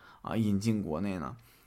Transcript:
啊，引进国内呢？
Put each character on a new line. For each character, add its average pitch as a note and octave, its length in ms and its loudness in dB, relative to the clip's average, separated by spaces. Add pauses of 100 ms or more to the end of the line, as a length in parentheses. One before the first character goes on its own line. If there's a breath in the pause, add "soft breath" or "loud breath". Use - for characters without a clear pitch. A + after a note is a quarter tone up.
(240 loud breath)
啊， - 120 -4
引 G#2 240 4
进 A2 220 2
国 D#2 200 -2
内 G2 180 -2
呢？ C2+ 180 -8 (300 soft breath)